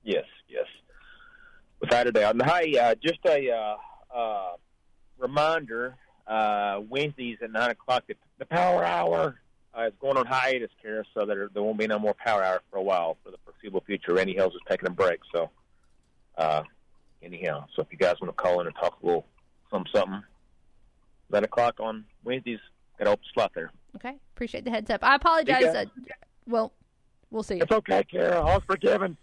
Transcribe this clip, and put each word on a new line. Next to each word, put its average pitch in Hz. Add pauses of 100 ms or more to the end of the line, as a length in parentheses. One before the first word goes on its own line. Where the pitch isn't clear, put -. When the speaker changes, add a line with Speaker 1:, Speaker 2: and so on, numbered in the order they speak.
Speaker 1:
Yes, 90 (220)
yes. 60 (1120)
Without 120
a 120
doubt. 107
And 120
hey, 160
uh, 117
just 165
a, 139
uh, 107 (380)
uh, 104 (680)
reminder: 131 (300)
uh, 104
Wednesdays 131
at 110
nine 117
o'clock, 123
the, - (240)
the -
Power 180
Hour, 170 (360)
uh, 117
is 107
going 135
on 127
hiatus, 127 (100)
Kara, 110
so 104
there, 101
there 104
won't 107
be 110
no 107
more 107
Power 104
Hour 92
for 101
a 95
while, 87
for 95
the 92
foreseeable 95
future. 92
Randy 95
Hales 92
is -
taking 95
a 90
break, 90 (160)
so, 82 (880)
uh, 78 (600)
anyhow. 82
So 85
if -
you 78
guys 90
wanna 87
call 90
in 85
and -
talk -
a -
little 85 (460)
something, 92
something, 98 (1040)
nine 101
o'clock 120
on 110 (180)
Wednesdays, 120 (380)
got 104
an 104
open - (100)
slot -
there. 82 (240)
Speaker 2:
Okay. 262 (200)
Appreciate -
the 247
heads 214
up. 208
I 269
apologize. 285
Speaker 1:
You 254
got 196
Speaker 2:
Uh, - (560)
well, 226 (580)
we'll 220
see. 202
Speaker 1:
It's 175
okay, 196
Kara. 175
All's 180
forgiven. 190